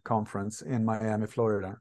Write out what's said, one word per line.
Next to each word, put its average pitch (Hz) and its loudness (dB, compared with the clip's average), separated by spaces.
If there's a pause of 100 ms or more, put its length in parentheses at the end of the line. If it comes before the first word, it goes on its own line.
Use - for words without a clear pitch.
conference 107 -2
in 117 0
Miami, 110 0
Florida. 104 0